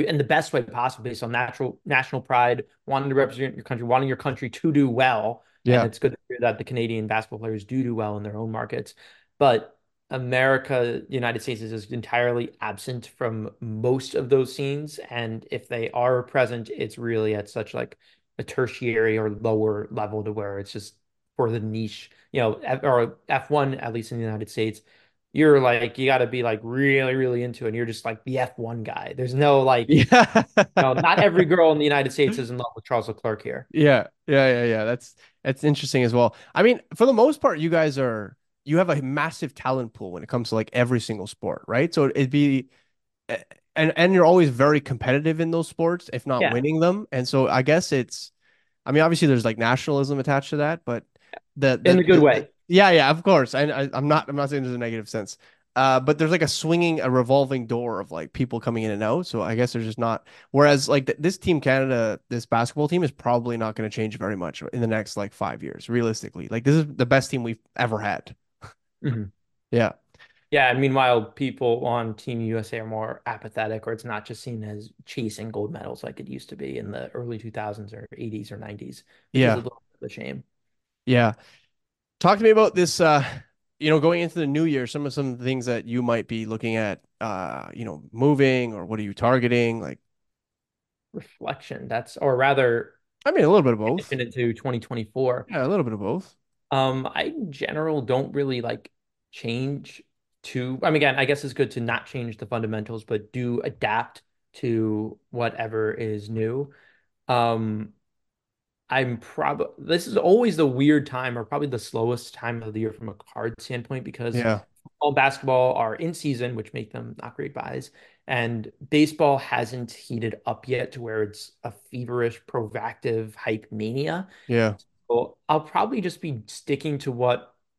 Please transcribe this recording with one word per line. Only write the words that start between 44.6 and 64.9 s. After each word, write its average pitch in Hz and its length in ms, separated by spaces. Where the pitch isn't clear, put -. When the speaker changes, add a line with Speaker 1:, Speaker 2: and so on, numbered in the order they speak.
Speaker 2:
competitive 143 580
in 165 120
those 165 160
sports, 170 440
if 123 160
not 127 140
Speaker 1:
Yeah. 135 120
Speaker 2:
winning 147 260
them. 180 320
And 127 160
so 131 200
I 113 140
guess 151 300
it's, - 400
I 127 60
mean, 151 120
obviously 165 240
there's, 123 180
like, 113 140
nationalism 139 600
attached 139 300
to 151 80
that, 151 280
but 120 200
the, 139 280
the, 180 80
Speaker 1:
In 185 80
a 175 40
good 170 160
Speaker 2:
the, - 20
Speaker 1:
way. 120 280
Speaker 2:
yeah, 185 240
yeah, 147 180
of 160 140
course. 147 320
I, 135 80
I, 139 300
I'm 139 140
not, 151 220
I'm 143 60
not 143 140
saying 143 140
there's 123 120
a 120 40
negative 113 300
sense. 104 280
Uh, 131 240
but 147 180
there's, 160 140
like, 175 100
a 156 60
swinging, 165 520
a 131 100
revolving 131 560
door 117 340
of, 101 120
like, 80 220
people 120 260
coming 117 240
in 110 80
and 104 120
out. 143 220
So 113 160
I 104 140
guess 120 180
there's 113 120
just 110 140
not, 117 280
whereas, 143 380
like, 139 160
th-, - 140
this 170 180
Team 160 240
Canada, 127 580
this 120 160
basketball 120 420
team 175 160
is 139 80
probably 120 460
not 110 180
gonna 110 140
change 110 280
very 101 180
much 87 260
in 120 80
the 113 60
next, 110 300